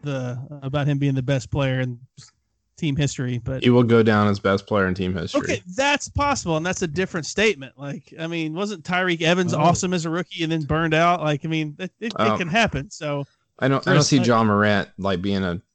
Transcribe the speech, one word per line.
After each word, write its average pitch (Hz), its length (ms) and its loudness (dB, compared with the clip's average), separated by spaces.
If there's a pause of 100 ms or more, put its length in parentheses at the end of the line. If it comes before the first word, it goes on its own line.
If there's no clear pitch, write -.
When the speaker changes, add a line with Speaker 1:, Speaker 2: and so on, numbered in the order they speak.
Speaker 1:
the, 127 360 -6 (240)
about 139 240 -2
him 143 120 2
being 139 160 2
the 131 80 0
best 131 280 -2
player 131 300 0
in 123 180 -4 (760)
team 143 200 -2
history, 131 480 -2
but 131 180 -6
Speaker 2:
He 123 80 6
will 123 120 8
go 113 200 6
down 107 260 6
as 101 120 2
best 98 260 0
player 101 220 2
in 92 60 0
team 92 200 -2
history. 90 260 -2
Speaker 1:
Okay, - 220 -4 (140)
that's 277 320 0
possible, 254 480 -2
and 160 100 -2
that's 180 160 -4
a 180 40 -2
different 170 400 -4
statement. 170 520 -2
Like, 143 400 -12
I 165 80 -8
mean, 160 280 -4
wasn't 196 300 -6
Tyreek 180 380 -2
Evans 175 320 2
Speaker 3:
Oh. 160 40 -2
Speaker 1:
awesome 175 340 2
as 170 140 -2
a 165 40 -4
rookie 175 320 -6
and 160 80 -2
then 160 140 -2
burned 156 300 0
out? 170 260 2
Like, 151 240 -2
I 160 40 -6
mean, 156 300 -4
it, 180 220 -10
it, 226 160 -6
Speaker 2:
Um, 220 180 0
Speaker 1:
it 196 40 -4
can 175 100 -4
happen. 165 420 0
So 147 340 -6 (340)
Speaker 2:
I 127 100 0
don't, 135 180 0
I 135 60 0
don't 147 60 6
Speaker 1:
Chris, 147 100 4
Speaker 2:
see 143 120 4
Speaker 1:
I - 40 2
Speaker 2:
Ja 117 200 4
Morant, 104 440 2 (100)
like, 95 240 -2
being 98 220 0
a 90 160 -4 (140)